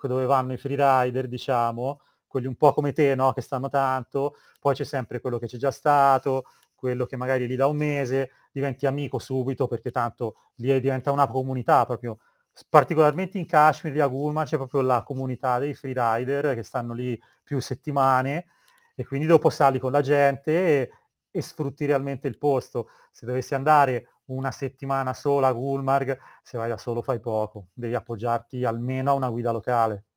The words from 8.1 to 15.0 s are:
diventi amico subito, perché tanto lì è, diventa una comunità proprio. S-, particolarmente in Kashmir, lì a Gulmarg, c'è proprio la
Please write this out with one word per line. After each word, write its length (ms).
diventi 340
amico 340
subito, 480
perché 240
tanto 440
lì 140
è, 100
diventa 320
una 160
comunità 580
proprio. 340
S-, 160
particolarmente 680
in 80
Kashmir, 480
lì 60
a 80
Gulmarg, 400
c'è 100
proprio 240
la 220